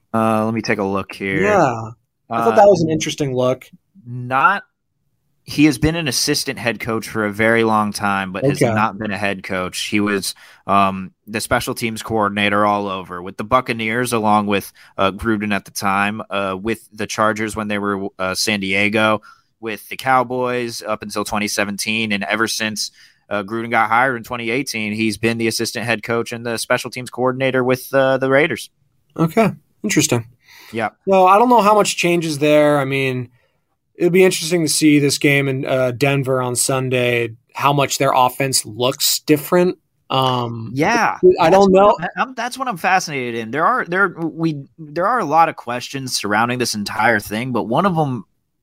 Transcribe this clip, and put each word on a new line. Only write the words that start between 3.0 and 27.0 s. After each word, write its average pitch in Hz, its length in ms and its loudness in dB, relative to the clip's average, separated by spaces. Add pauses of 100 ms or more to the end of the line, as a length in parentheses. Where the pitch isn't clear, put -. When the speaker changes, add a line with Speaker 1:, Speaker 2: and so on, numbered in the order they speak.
Speaker 2:
look. 127 360 -2 (360)
Speaker 1:
Not, 127 580 0 (800)
he - 220 2
has 135 140 2
been 156 160 0
an 165 120 -4
assistant 135 520 -2
head 110 200 -2
coach 113 300 -4
for 110 160 -2
a 104 60 -2
very 113 320 4
long 107 280 2
time, 98 400 -4
but 95 120 -6
has 135 180 0
Speaker 2:
Okay. 120 100 2
Speaker 1:
not 107 280 -2
been 107 100 -6
a 98 80 -6
head 98 240 -4
coach. 90 460 -6
He 104 120 0
was, 101 360 -2 (320)
um, 95 440 0 (140)
the 107 160 -8
special 123 320 -2
teams 110 300 -6
coordinator 104 640 0
all 101 200 0
over 90 340 -8
with 98 160 -12
the 117 60 -8
Buccaneers, 117 720 -2
along 107 320 2
with, 101 260 -2 (260)
uh, 98 140 2
Gruden 107 420 -2
at 98 120 -4
the - 60 -20
time, 101 580 -2
uh, 98 300 -4
with 107 360 -6
the 104 120 -6
Chargers 107 480 0
when 107 120 -6
they 104 120 -4
were, 101 300 -4 (100)
uh, 92 160 -2
San 104 240 -2
Diego, 104 640 2 (380)
with 110 300 -10
the 95 80 -12
Cowboys 123 840 -2
up 107 180 -4
until 104 240 -4
twenty 104 220 -4
seventeen. 107 680 -4
And 98 120 -4
ever 107 220 0
since, 107 440 -6 (380)
uh, 104 140 -4
Gruden 113 280 -8
got 113 180 4
hired 123 280 2
in 113 60 -10
twenty 117 280 -6
eighteen, 110 420 -4
he's 110 240 0
been 113 220 0
the 113 80 0
assistant 110 380 -4
head 113 180 -2
coach 117 280 -4
and 117 140 -10
the 113 120 -6
special 123 340 -2
teams 123 180 -12